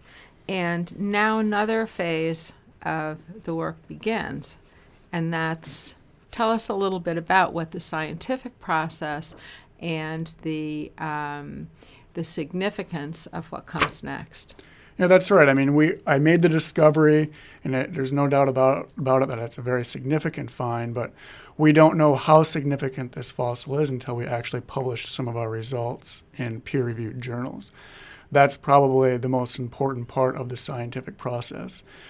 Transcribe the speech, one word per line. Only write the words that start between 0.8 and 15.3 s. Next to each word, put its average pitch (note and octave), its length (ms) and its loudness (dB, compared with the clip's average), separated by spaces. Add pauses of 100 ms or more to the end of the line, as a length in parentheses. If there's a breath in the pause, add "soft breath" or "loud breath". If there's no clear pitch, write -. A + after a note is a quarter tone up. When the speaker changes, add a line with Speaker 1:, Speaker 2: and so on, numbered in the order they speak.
Speaker 1:
now G#3 400 0
another G#3+ 480 0
phase E3 640 -4 (300)
of D#3 340 -6 (260)
the E3 120 -6
work D#3+ 200 -6 (120)
begins, D#3 720 -8 (540 soft breath)
and E3 220 -4
that's, D#3+ 600 -6 (340)
tell A3+ 220 -2
us A3+ 180 -2
a G#3 60 -2
little F#3+ 240 -2
bit E3+ 180 -4
about F3+ 340 2
what D#3+ 200 -6
the F3+ 80 -10
scientific E3 800 -6
process D#3 760 -4 (440 loud breath)
and D#3+ 640 -6
the, D3+ 560 -6
um, D3 680 -8 (460 soft breath)
the E3+ 100 -6
significance E3 1040 -6
of - 240 -10
what - 140 -12
comes - 380 -4
next. - 600 -14 (340 loud breath)
Speaker 2:
Yeah, F3+ 100 2
that's F3+ 220 6
right. E3 200 8